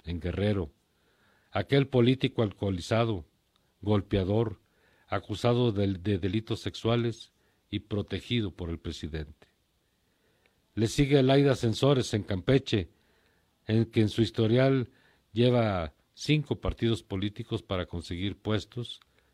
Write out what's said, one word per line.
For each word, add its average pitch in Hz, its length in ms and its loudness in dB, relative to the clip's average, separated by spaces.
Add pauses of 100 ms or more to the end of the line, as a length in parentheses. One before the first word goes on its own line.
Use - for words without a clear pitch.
en 87 160 -6
Guerrero, 95 540 -4 (800)
aquel 135 360 0
político 123 540 2
alcoholizado, 101 840 -2 (560)
golpeador, 104 800 0 (480)
acusado 120 640 0
del-, 98 300 0
de 101 160 0
delitos 104 440 -2
sexuales 117 720 -4 (360)
y 101 100 -4
protegido 101 720 -4
por 85 180 -10
el 85 100 -6
presidente. 78 680 -10 (1300)
Le 107 120 0
sigue 139 340 4
Laida 135 340 6
Sansores 123 580 2
en 104 100 0
Campeche, 107 640 0 (800)
en 110 180 2
que 113 160 0
en 104 80 4
su 113 120 -2
historial 120 680 0 (440)
lleva 110 600 0 (200)
cinco 147 480 -2
partidos 113 420 -2
políticos 101 580 -6
para 90 240 -4
conseguir 87 520 -8
puestos 107 640 -6 (320)